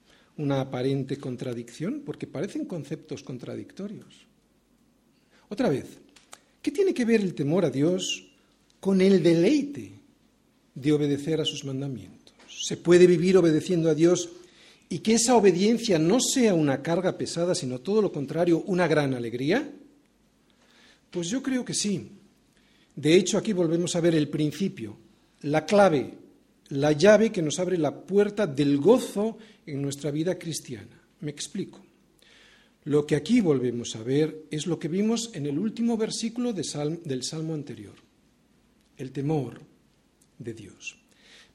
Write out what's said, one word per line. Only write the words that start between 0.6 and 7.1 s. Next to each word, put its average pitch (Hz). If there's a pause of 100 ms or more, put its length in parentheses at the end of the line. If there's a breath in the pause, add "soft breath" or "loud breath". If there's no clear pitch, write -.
aparente 135
contradicción? 135
Porque -
parecen 202
conceptos 147
contradictorios. 123 (1200 soft breath)
Otra 214
vez, 131 (760 loud breath)
¿qué -
tiene 392
que 247
ver 226